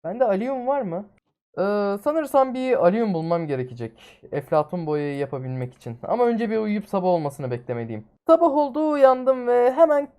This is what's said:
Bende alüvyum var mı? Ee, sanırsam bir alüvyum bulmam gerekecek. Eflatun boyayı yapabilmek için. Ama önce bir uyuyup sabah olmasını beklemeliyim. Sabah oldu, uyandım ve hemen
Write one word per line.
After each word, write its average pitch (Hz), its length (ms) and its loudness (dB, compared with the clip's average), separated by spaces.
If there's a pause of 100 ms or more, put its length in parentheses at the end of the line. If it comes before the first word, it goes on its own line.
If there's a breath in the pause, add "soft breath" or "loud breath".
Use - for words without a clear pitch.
Bende 226 220 0
alüvyum 240 420 -2
var 277 140 0
mı? 190 240 -6 (520)
Ee, 180 40 -2 (420)
sanırsam 277 500 2
bir 254 320 0
alüvyum 208 280 2
bulmam 165 340 -2
gerekecek. 127 720 -8 (100)
Eflatun 151 540 -2
boyayı 147 320 -4
yapabilmek 131 560 -6
için. 117 300 -14
Ama 240 220 0
önce 233 240 0
bir 220 80 -2
uyuyup 214 300 -4
sabah 185 200 -2
olmasını 147 440 -2
beklemeliyim. 117 540 -6 (220)
Sabah 330 240 6
oldu, 294 400 0
uyandım 262 560 4
ve 247 260 4
hemen 294 340 4 (120)